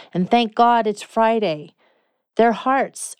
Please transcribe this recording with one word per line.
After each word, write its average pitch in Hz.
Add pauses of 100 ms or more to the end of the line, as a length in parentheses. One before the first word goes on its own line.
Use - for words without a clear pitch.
(120)
and 180
thank 240
God 233
it's 208
Friday? 214 (640)
Their 226
hearts -